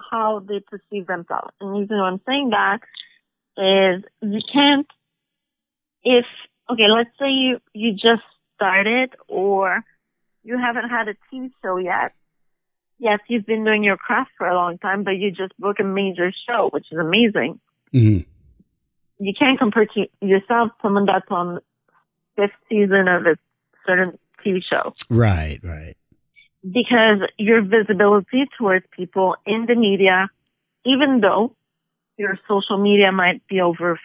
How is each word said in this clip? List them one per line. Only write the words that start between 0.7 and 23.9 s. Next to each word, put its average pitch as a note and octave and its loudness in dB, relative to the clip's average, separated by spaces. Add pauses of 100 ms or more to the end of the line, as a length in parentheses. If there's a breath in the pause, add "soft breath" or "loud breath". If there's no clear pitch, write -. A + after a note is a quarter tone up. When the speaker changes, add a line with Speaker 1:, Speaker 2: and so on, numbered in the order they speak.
Speaker 1:
themselves. - -8
And G3 -8
the G#3 -2
reason G#3 -4
why F#3+ 0
I'm F#3 -6
saying C4+ -2
that G3+ -2 (760 loud breath)
is F#3+ 2 (160)
you G#3+ -4 (120)
can't, C#4+ 2 (1160)
if, A#3+ 4 (420)
okay, A3+ 2
let's A#3 2
say C#4 -2
you, B3+ 0 (120)
you G#3+ -2
just A3+ 2 (320)
started G#3 0 (140)
or G3 -2 (640)
you A#3 -6
haven't A#3+ -4
had A3+ -4
a G3+ -10 (160)
T C4 -14
V C4 -12 (120)
show F#3 -4
yet. F#3 -4 (840)
Yes, G#3 0
you've A3+ -4
been A3 -2
doing G#3+ 0
your G3 0
craft B3+ -4
for F#3+ -4
a F3 0
long F3 -2
time, G3+ -4
but G3 -4
you F#3+ -4
just F#3+ -10
book G#3 -4
a G3 -2
major F#3+ -4 (140)
show, A3 0
which - -6
is D#3+ -6
amazing. F3 0 (340)
Speaker 2:
Mm-hmm. G#2+ 4 (960)
Speaker 1:
You G3 -4
can't C4+ 2
compare G#3+ 2
to G3+ -2 (140)
yourself G3+ 0 (100)
someone G3+ 0
that's F#3+ 0
on F3 -4 (760)
fifth G3+ 0 (160)
season G3 2
of F3 0
a D#3 4 (500)
certain F#3 0 (240)